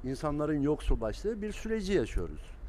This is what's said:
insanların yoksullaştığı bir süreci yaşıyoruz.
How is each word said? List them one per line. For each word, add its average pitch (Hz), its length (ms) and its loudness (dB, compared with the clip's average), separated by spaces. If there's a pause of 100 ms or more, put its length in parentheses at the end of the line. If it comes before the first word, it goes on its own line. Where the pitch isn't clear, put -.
insanların 147 580 0
yoksullaştığı 143 800 2
bir 214 100 -4
süreci 214 420 -2
yaşıyoruz. 92 600 0 (160)